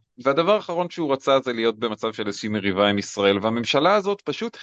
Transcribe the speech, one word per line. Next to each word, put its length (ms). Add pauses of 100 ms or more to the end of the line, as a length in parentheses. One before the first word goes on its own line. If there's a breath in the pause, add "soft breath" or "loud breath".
(180)
והדבר 360
האחרון 360
שהוא 220
רצה 280
זה 120
להיות 260
במצב 340
של 140
איזושהי 220
מריבה 400
עם 100
ישראל, 440
והממשלה 520
הזאת 260
פשוט 420